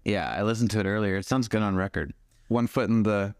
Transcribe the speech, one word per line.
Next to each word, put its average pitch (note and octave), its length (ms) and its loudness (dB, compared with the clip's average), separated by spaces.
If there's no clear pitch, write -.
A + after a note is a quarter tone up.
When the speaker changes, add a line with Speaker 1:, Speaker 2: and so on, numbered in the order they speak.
Speaker 1:
Yeah, F2+ 320 0
I G2 60 -2
listened A2+ 300 0
to G#2+ 80 0
it F#2+ 60 0
earlier. G2+ 300 0
It G2 100 -4
sounds C3 220 0
good G#2+ 140 0
on G2+ 140 0
record. F#2 360 -2
Speaker 2:
One A#2+ 180 2
foot A#2+ 220 0
in A2+ 160 4
the G2+ 360 0